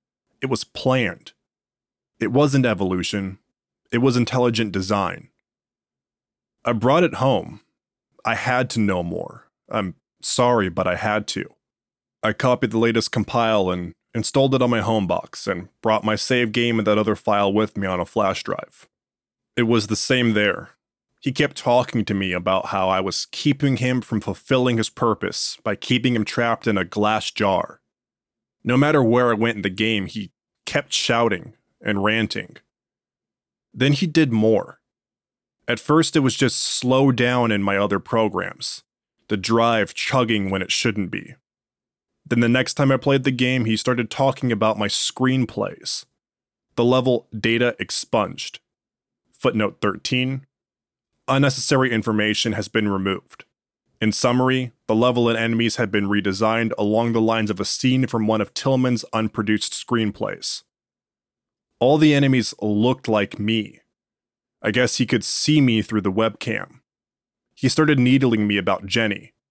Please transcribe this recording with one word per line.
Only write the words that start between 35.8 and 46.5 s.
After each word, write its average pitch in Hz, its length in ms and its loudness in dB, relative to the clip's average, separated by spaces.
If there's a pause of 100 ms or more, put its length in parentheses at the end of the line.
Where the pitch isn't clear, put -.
it 156 60 4
was 131 140 2
just - 260 0
slow 131 500 2
down 120 400 2
in 101 100 0
my 98 160 0
other 98 220 0
programs, 98 840 -4 (440)
the 107 80 -2
drive 113 580 2
chugging 110 560 0
when 95 120 -2
it 90 100 -6
shouldn't 104 400 -2
be. - 240 -12 (920)
Then 120 140 0
the 117 80 4
next 127 280 2
time 139 140 2
I 135 80 6
played 135 280 2
the 139 60 2
game, 127 340 0
he 110 100 0
started 120 340 -2
talking 135 400 0
about 107 280 0
my 104 100 -2
screenplays. - 1200 -2 (720)